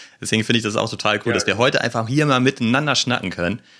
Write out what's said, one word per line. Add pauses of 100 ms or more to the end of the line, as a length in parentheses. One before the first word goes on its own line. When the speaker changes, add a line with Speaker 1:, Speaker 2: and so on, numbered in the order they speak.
(200)
Speaker 1:
Deswegen
finde
ich
das
auch
total
cool,
Speaker 2:
Ja.
Speaker 1:
dass
wir
heute
einfach
hier
mal
miteinander
schnacken
können (200)